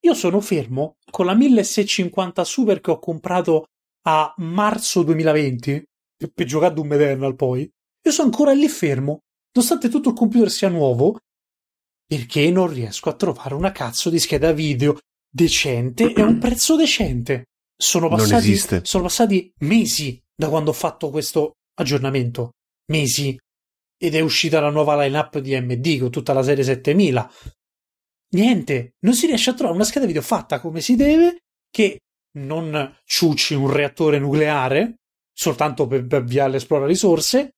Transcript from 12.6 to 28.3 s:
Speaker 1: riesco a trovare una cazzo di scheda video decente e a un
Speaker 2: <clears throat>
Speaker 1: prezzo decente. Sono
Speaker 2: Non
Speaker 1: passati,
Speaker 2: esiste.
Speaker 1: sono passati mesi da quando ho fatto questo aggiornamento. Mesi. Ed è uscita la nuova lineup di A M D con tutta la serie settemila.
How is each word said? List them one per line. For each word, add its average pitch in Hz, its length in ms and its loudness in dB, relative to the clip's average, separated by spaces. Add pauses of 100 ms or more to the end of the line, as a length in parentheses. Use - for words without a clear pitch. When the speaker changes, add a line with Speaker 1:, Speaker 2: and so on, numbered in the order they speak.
Speaker 1:
riesco 123 400 -6
a 151 60 -4
trovare 139 400 -4
una 185 180 -2
cazzo 123 360 -6
di 170 120 0
scheda 156 320 0
video 147 460 0 (300)
decente 139 840 0
e 214 100 2
a 208 40 4
un 226 120 4
Speaker 2:
<clears throat> - 20 -4
Speaker 1:
prezzo 240 360 0
decente. 135 680 -2 (300)
Sono 165 320 0
Speaker 2:
Non 110 100 2
Speaker 1:
passati, 107 340 4
Speaker 2:
esiste. 98 320 0
Speaker 1:
sono 185 200 -2
passati 190 560 0
mesi 151 580 0 (160)
da 156 140 -4
quando 151 220 0
ho - 40 -2
fatto 156 360 -6
questo 151 440 -4 (200)
aggiornamento. 131 760 -4 (400)
Mesi. 139 440 -2 (640)
Ed 165 140 -2
è 160 60 2
uscita 160 400 0
la 147 100 0
nuova 147 320 2
lineup 147 360 -2
di 135 180 -4
A 131 40 -2
M 123 140 -4
D 139 240 0
con 123 120 -2
tutta 135 220 -4
la 135 120 2
serie 139 180 0
settemila. 135 680 0 (1000)